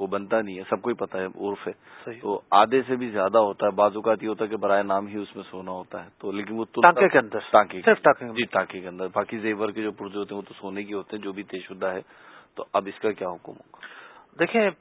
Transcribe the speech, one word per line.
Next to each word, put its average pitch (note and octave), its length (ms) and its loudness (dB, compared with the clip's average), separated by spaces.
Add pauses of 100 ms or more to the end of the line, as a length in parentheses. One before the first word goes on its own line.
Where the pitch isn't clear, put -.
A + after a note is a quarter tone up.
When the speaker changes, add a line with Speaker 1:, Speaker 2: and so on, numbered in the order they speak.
Speaker 1:
وہ G2 60 -2
بنتا G2+ 340 -2
نہیں F#2+ 180 -8
ہے، F#2 120 -10
سب G2+ 120 -2
کو A#2+ 60 -2
ہی A#2+ 60 -2
پتہ G2 220 -6
ہے، F#2+ 80 -2
عرف F#2+ 420 -8
ہے۔ F2+ 60 -6 (320)
Speaker 2:
صحیح۔ A2+ 180 -12
Speaker 1:
تو G2+ 180 -2 (100)
آدھے A2 360 6
سے B2+ 100 0
بھی B2 120 -4
زیادہ G2+ 300 4
ہوتا G2+ 280 4
ہے، G2+ 40 6
بعض G2+ 260 4
اوقات G#2+ 260 2
یہ A2 60 -2
ہوتا G#2+ 160 -2
ہے G#2 40 -4
کہ G#2+ 80 -4
برائے G2+ 260 2
نام G2 240 0
ہی G#2 100 -10
اس G2+ 200 -8
میں F#2 140 -12
سونا F#2 200 -12
ہوتا F#2 340 -10
ہے، - 140 -20
تو G2 140 -6
لیکن G#2 260 -6
وہ A2+ 60 -2
ترکا F3 260 6
Speaker 2:
ٹانکے F3 180 4
کے D3 100 6
اندر، A2 200 0 (120)
Speaker 1:
ٹانکے، G2 340 4
Speaker 2:
صرف A3 180 4
ٹانکے C#3+ 160 6
کے B2+ 60 -12
اندر۔ A2+ 120 -8
Speaker 1:
جی، A#2+ 80 -2
ٹانکے F#2+ 360 -2
کے F#2 80 -12
اندر۔ F2+ 240 -8
باقی G#2 260 -4
زیور G#2+ 300 -2
کے G#2 140 -6
جو G#2+ 100 -4
پرزے G2+ 260 -10
ہوتے G2+ 160 -8
ہیں G2+ 80 -8
وہ G2 60 -18
تو - 120 -20
سونے G2+ 240 -8
کے G#2 100 -10
ہوتے G2 220 -8
ہیں، G#2 60 -10
جو G2 100 -8
بھی G2 100 -10
طے F#2+ 180 -12
شدہ F#2+ 260 -8
ہے۔ F#2 140 -4 (540)
تو - 180 -10
اب G2 220 0
اس - 60 -18
کا A2 120 0
کیا F#2+ 160 -6
حکم - 240 -10
ہوگا؟ - 240 -20 (600)
Speaker 2:
دیکھیں، G3+ 320 2 (100)